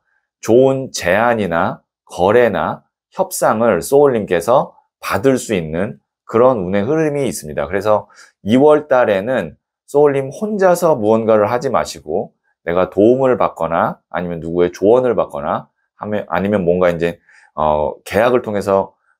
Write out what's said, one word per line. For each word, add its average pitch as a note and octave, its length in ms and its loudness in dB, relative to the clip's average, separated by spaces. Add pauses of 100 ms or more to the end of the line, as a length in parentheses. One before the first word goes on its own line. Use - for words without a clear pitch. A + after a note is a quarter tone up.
(400)
좋은 C3+ 500 2
제안이나 G2+ 920 -2 (220)
거래나 G2+ 800 0 (300)
협상을 A#2 680 0
소울님께서 A#2+ 960 0 (220)
받을 B2+ 400 0
수 A2+ 160 -6
있는 F2 460 -6 (240)
그런 A#2+ 340 2
운의 F#2+ 240 -2
흐름이 C#3+ 460 -2
있습니다. D2+ 400 -8
그래서 G2+ 400 0 (340)
이월 D3 460 4
달에는 A2 680 0 (300)
소울님 C#3 440 0
혼자서 F3+ 680 0
무언가를 A2 560 2
하지 A#2+ 180 -4
마시고, E2 640 -6 (300)
내가 F2+ 260 0
도움을 B2 480 2
받거나 E2+ 640 -2 (100)
아니면 F2 300 -8
누구의 F2 320 -2
조언을 A#2+ 420 2
받거나 D#2+ 540 -4 (260)
하면, G#2 340 -8
아니면 G2 360 -2
뭔가 F2+ 260 2
이제, E2+ 300 -4 (340)
어, D2+ 480 -2
계약을 A#2+ 400 0
통해서 G2 520 -2 (260)